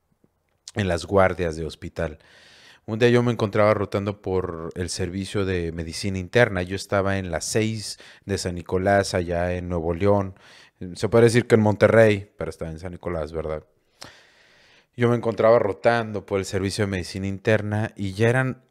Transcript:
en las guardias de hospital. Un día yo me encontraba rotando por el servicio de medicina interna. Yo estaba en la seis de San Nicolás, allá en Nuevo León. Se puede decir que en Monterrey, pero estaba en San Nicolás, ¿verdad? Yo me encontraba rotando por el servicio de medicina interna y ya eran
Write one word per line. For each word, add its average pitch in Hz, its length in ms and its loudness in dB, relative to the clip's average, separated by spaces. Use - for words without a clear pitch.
en 101 140 -2
las 85 180 -2
guardias 90 500 2
de 80 100 -6
hospital. 80 520 -8
Un 110 120 -6
día 120 120 6
yo 120 120 4
me 120 80 0
encontraba 107 440 4
rotando 101 460 -4
por 87 540 -4
el 90 140 -6
servicio 95 560 -4
de 90 280 -2
medicina 82 460 -6
interna. 95 440 2
Yo 90 120 -8
estaba 98 440 -2
en 92 120 -6
la 80 100 -4
seis 110 580 -4
de 98 140 -2
San 87 180 -6
Nicolás, 95 580 0
allá 87 380 -2
en 90 160 -6
Nuevo 85 260 -2
León. 98 400 0
Se 104 140 -4
puede 117 160 6
decir 117 220 6
que - 80 4
en 113 60 8
Monterrey, 107 760 4
pero 80 140 -8
estaba 82 200 -10
en 80 100 -12
San 90 120 -12
Nicolás, 85 400 -8
¿verdad? 78 300 -6
Yo 120 120 2
me 120 80 2
encontraba 113 420 4
rotando 110 680 0
por 101 120 0
el 95 80 -2
servicio 98 380 -2
de 98 60 -2
medicina 95 360 -6
interna 104 680 -2
y 98 200 -6
ya 110 140 2
eran 131 420 -2